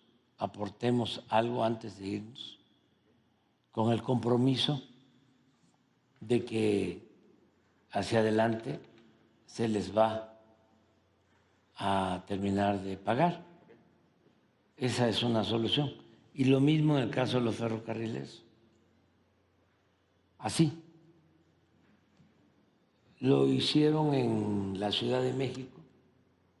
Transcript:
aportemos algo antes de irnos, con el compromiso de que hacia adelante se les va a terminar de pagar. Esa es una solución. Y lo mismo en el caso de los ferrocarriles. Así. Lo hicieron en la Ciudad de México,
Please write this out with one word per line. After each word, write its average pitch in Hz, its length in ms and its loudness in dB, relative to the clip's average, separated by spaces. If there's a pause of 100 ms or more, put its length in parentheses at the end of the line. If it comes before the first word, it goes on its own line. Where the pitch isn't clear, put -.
(360)
aportemos 104 920 -4
algo 117 340 0
antes 113 360 -4
de 98 80 -12
irnos, 104 520 -10 (1120)
con 113 220 0
el 110 100 0
compromiso 127 800 0 (1400)
de 113 240 0
que 101 640 0 (840)
hacia 104 260 0
adelante 110 640 0 (680)
se 117 220 -4
les 98 280 -2
va 110 400 0 (1400)
a 95 500 -2
terminar 98 560 0
de 95 140 -8
pagar. 151 480 0 (1300)
Esa 120 320 0
es 104 140 0
una 113 220 2
solución. 113 500 -2 (400)
Y 131 120 0
lo 135 120 6
mismo 151 400 4
en 123 60 0
el 110 60 -2
caso 127 280 0
de 120 60 2
los 113 100 0
ferrocarriles. 113 880 -6 (2000)
Así. 143 420 0 (2500)
Lo 135 260 4
hicieron 151 680 2
en 104 680 0
la 101 140 -2
Ciudad 123 300 0
de 127 100 -2
México, 131 480 -6 (800)